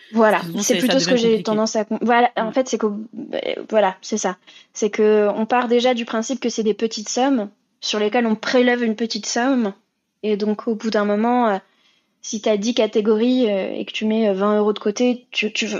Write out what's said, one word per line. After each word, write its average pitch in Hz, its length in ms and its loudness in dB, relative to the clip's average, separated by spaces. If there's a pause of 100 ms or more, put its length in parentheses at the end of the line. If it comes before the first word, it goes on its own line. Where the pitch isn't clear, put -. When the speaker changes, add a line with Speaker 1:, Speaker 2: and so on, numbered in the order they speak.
(120)
Speaker 1:
Voilà, 214 280 4
Speaker 2:
Sinon, 170 200 -8
Speaker 1:
c'est 208 140 0
Speaker 2:
c'est, 180 60 0
Speaker 1:
plutôt 226 140 2
Speaker 2:
ça 180 60 4
Speaker 1:
ce - 60 -2
que 277 60 -2
Speaker 2:
devient 240 100 2
Speaker 1:
j'ai 226 60 4
Speaker 2:
compliqué. 220 160 2
Speaker 1:
tendance 220 320 0
à 214 80 0
con-, 220 180 -4
voilà, 240 340 4
en 202 140 -2
Speaker 2:
Mm. - 20 -14
Speaker 1:
fait, 262 160 0
c'est 226 100 -2
que, 220 80 -2
euh, - 840 -6
voilà, 202 320 2
c'est 220 160 -6
ça. 190 180 -4 (360)
C'est 214 180 -2
que 214 460 4
on 220 100 -2
part 247 220 0
déjà 240 260 4
du 233 100 -4
principe 226 360 -4
que 247 80 -2
c'est 220 160 -4
des 208 100 2
petites 220 340 -6
sommes 247 400 0 (320)
sur - 200 -4
lesquelles 226 260 2
on 220 80 2
prélève 247 480 2
une 220 140 0
petite 220 300 -6
somme, 240 460 0 (520)
et 208 120 0
donc 208 300 -2
au 233 80 -2
bout 214 160 -4
d'un 208 140 2
moment, 226 440 2
euh, 190 100 0 (640)
si 220 220 -10
t'as 220 140 2
dix 226 180 -2
catégories, 226 760 2
euh, 196 240 -2
et 214 120 -6
que - 80 -14
tu - 120 -6
mets, 220 240 2
euh, 196 60 2
vingt 208 240 2
euros 208 140 2
de 202 80 -4
côté, 240 500 0
tu, 208 220 -4
tu, 220 160 -4 (120)